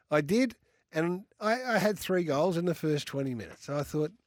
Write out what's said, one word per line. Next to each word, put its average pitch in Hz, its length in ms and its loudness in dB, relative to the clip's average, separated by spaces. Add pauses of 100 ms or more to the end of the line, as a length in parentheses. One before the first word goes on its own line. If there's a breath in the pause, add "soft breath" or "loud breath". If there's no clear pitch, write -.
(100)
I 151 120 4
did, 220 340 2 (340)
and 175 340 -2 (140)
I, 233 360 0
I 208 40 4
had 196 200 2
three 180 260 0
goals 160 320 2
in 170 80 0
the 175 100 2
first 151 320 -2
twenty 139 280 -4
minutes. 98 320 -10
So 143 100 -4
I 143 80 -2
thought, 151 260 -2 (160)